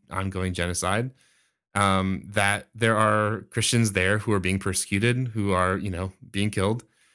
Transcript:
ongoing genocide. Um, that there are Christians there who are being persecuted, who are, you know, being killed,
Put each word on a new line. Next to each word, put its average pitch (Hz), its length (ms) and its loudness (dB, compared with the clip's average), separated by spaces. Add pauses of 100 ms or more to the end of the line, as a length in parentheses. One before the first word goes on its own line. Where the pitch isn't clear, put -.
ongoing 92 440 -4
genocide. 92 580 -2 (640)
Um, 95 520 2
that 101 500 0
there 113 220 2
are 107 520 2
Christians 113 440 2
there 95 260 2
who 107 140 -2
are 98 80 2
being 92 180 0
persecuted, 117 720 -2
who 101 200 -2
are, 92 240 2
you 101 120 -4
know, 92 220 -4 (180)
being 101 220 -2
killed, 104 320 0 (320)